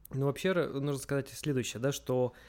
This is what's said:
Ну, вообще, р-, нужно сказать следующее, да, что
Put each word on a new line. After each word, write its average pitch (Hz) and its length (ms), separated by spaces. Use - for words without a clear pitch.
Ну, 135 140
вообще, 143 260
р-, 156 300
нужно 139 220
сказать 139 260
следующее, 127 540
да, 139 100
что 127 400